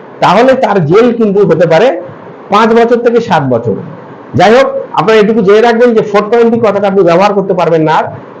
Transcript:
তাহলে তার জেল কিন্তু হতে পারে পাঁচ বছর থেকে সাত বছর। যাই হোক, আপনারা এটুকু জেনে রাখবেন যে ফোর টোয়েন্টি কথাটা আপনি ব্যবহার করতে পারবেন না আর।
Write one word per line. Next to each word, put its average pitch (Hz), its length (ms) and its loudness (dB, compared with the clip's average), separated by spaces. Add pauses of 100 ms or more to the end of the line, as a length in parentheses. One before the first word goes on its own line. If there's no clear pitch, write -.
(200)
তাহলে 226 340 2
তার 208 320 -2
জেল 220 260 2
কিন্তু 202 340 0
হতে 160 220 0
পারে 180 340 0 (460)
পাঁচ 214 200 0
বছর 233 280 2
থেকে 240 240 0
সাত 165 220 -2
বছর। 117 320 -2 (600)
যাই 196 200 2
হোক, 262 180 2 (200)
আপনারা 196 260 0
এটুকু 214 240 0
জেনে 202 180 2
রাখবেন 233 340 2
যে 208 80 2
ফোর 202 280 -2
টোয়েন্টি 233 300 0
কথাটা 202 280 -2
আপনি 190 140 0
ব্যবহার 180 300 2
করতে 190 220 -2
পারবেন 165 280 0
না 156 100 0
আর। 208 120 0 (360)